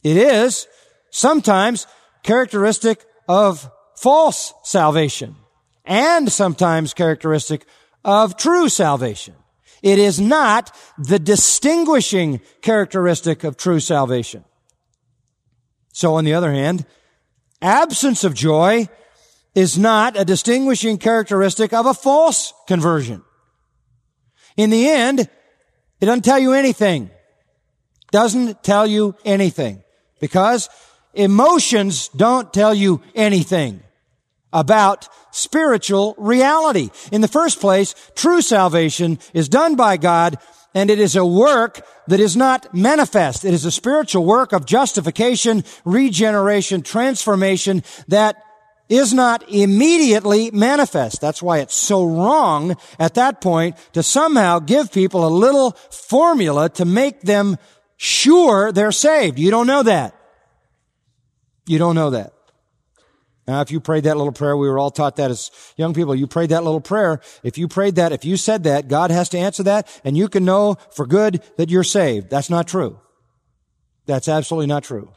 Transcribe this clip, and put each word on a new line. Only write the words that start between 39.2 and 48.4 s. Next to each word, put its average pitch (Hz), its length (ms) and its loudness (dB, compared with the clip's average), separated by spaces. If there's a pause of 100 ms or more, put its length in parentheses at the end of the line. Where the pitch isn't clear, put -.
is 160 140 -2
done 302 260 2
by 220 220 2
God, 170 420 0 (360)
and 202 160 0
it 208 80 2
is 196 180 2
a 185 100 2
work 233 540 2 (280)
that 196 120 2
is 202 160 2
not 254 380 0
manifest. 202 720 0
It 185 80 0
is 156 120 0
a 170 60 -2
spiritual 233 540 -2
work 233 280 2
of 151 120 -2
justification, 220 1000 0 (200)
regeneration, 202 960 0
transformation 196 1000 -2 (260)
that 208 340 0 (460)